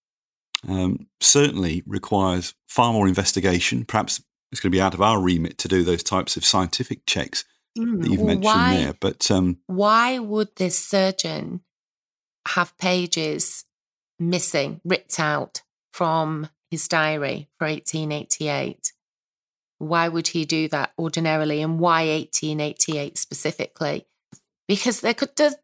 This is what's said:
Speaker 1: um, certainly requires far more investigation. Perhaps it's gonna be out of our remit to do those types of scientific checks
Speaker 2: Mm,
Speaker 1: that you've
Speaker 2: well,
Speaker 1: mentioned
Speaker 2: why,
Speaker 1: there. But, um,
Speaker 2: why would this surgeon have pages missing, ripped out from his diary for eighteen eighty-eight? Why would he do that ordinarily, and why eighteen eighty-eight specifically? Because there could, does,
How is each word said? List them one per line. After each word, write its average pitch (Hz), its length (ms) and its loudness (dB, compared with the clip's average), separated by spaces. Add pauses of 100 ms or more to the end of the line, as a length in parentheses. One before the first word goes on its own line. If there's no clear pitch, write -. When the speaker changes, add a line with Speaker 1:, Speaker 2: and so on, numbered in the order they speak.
(680)
Speaker 1:
um, 92 420 -2 (120)
certainly 90 640 4
requires 95 680 -2 (140)
far 117 240 2
more 104 160 4
investigation. 92 760 0
Perhaps - 380 -2 (280)
it's - 100 -10
gonna 95 100 0
be 92 100 2
out 95 140 2
of 85 80 0
our 107 180 4
remit 85 380 0
to - 100 -6
do 92 140 4
those 85 200 0
types - 340 -2
of - 80 -4
scientific - 640 0
checks - 380 -4 (340)
Speaker 2:
Mm, 226 240 -2
Speaker 1:
that - 80 0
you've - 100 2
Speaker 2:
well, 214 60 4
Speaker 1:
mentioned 190 180 0
Speaker 2:
why, 214 320 4
Speaker 1:
there. 73 180 -2
But, - 360 -2
um, 92 360 2
Speaker 2:
why 220 520 2
would 214 380 -4
this 180 220 2
surgeon 185 840 0 (840)
have - 300 -2
pages 175 840 0 (540)
missing, 165 680 0
ripped - 360 -2
out 151 420 -2 (300)
from 160 560 -2 (220)
his - 180 2
diary 156 680 -2
for 160 120 -4
eighteen 156 440 -2
eighty-eight? 143 800 -4 (840)
Why 165 300 0
would 170 200 -4
he 165 160 -2
do 160 240 -2
that 143 300 -4
ordinarily, 156 640 -2
and 160 160 -2
why 165 240 4
eighteen 156 580 -4
eighty-eight 147 560 -4
specifically? - 880 -4 (640)
Because 208 320 2
there 233 140 0
could, - 220 -6
does, 294 280 4